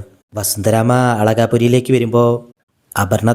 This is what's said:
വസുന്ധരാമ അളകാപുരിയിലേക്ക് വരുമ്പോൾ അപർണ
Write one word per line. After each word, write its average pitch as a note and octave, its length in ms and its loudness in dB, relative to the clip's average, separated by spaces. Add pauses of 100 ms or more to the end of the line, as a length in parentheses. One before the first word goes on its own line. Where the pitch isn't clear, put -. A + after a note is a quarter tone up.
(380)
വസുന്ധരാമ A2 540 -2 (300)
അളകാപുരിയിലേക്ക് A#2 720 0
വരുമ്പോൾ A#2 340 2 (720)
അപർണ G2+ 320 0